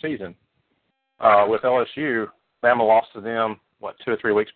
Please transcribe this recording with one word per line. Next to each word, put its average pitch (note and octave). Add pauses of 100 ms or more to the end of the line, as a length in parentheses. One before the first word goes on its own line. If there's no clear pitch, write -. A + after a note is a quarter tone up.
season, G#2 (880)
uh, G#2
with G#2+
L B2+
S A2+
U. B2 (360)
Bama A#2+
lost A2
to A2+
them, A2 (200)
what, G#2
two A#2+
or A2
three G#2+
weeks G#2+